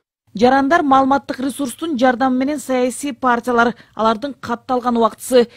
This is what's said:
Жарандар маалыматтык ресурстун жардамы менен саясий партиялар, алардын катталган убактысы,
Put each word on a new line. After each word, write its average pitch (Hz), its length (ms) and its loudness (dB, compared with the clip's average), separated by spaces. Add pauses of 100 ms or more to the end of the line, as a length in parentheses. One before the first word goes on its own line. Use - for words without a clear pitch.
(380)
Жарандар 269 460 2
маалыматтык 269 560 2
ресурстун 277 580 -6
жардамы 254 380 2
менен 269 240 -2
саясий 254 540 -4
партиялар, 240 600 0 (220)
алардын 220 380 -2
катталган 240 640 -4
убактысы, 226 600 0